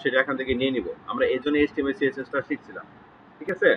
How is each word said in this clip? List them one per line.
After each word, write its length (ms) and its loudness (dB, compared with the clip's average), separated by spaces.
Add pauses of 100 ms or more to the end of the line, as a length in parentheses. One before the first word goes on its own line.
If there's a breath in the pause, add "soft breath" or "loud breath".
সেটা 220 0
এখান 180 0
থেকে 200 -2
নিয়ে 160 2
নিব। 100 -2 (240)
আমরা 140 0 (100)
এই 100 -2
জন্য 180 0
এইচটিএমএল, 360 0
সিএসএস 340 0
টা 160 -2
শিখছিলাম, 380 -8 (520)
ঠিক 160 -10
আছে? 220 4